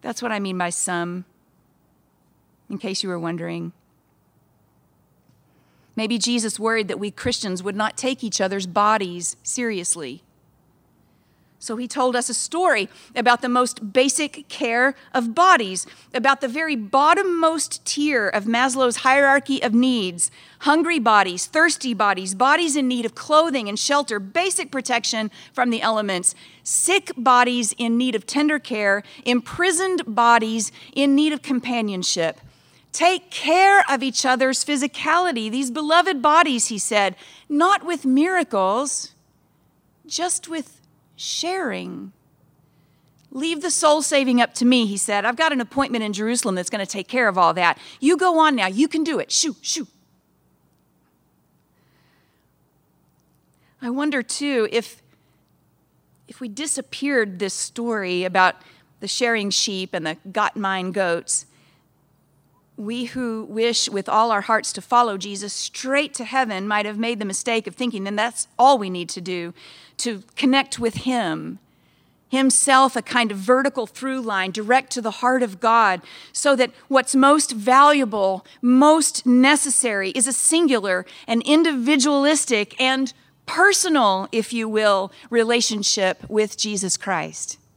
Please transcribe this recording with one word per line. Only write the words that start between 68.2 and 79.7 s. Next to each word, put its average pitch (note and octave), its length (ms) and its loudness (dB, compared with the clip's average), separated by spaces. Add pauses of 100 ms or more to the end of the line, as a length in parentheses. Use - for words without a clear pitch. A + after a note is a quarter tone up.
all C4+ 200 6
we G3+ 100 -4
need F3 220 -6
to - 100 -10
do F3 320 -8 (440)
to G#3 260 -6 (140)
connect C4+ 420 0
with A3+ 200 -2
him." F3+ 600 -4 (720)
Himself C4 680 4
a A3+ 60 -4
kind A#3+ 280 -2
of G3+ 80 -8
vertical B3+ 480 0
through C4 340 -8
line F#3+ 320 -4
direct A#3+ 400 0
to B3 100 -6
the A3 200 -6
heart B3+ 200 2
of F#3+ 180 -6
God, A3+ 400 4 (320)
so C#4 240 2
that A#3+ 160 0 (160)
what's C4 260 2
most C#4 360 6
valuable, A3+ 960 4 (160)
most D4 640 4
necessary B3 840 2